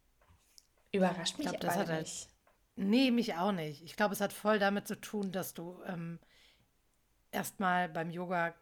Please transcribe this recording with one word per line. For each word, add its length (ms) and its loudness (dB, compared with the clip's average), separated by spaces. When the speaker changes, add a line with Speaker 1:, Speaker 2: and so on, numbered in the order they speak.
Speaker 1:
Überrascht 440 2
Speaker 2:
Ich 40 -18
Speaker 1:
mich 100 -2
Speaker 2:
glaub, 120 -4
das 140 0
Speaker 1:
aber 80 2
Speaker 2:
hat 80 -2
halt 160 0
Speaker 1:
nicht. 220 -10
Speaker 2:
Nee, 360 4
mich 240 2
auch 160 2
nicht. 320 -4
Ich 100 -16
glaub, 160 4
es 100 -4
hat 120 0
voll 260 4
damit 300 2
zu 120 -6
tun, 300 -4
dass 240 -6
du, 320 -12
ähm, 320 -8
erstmal 580 0
beim 220 -4
Yoga 520 -2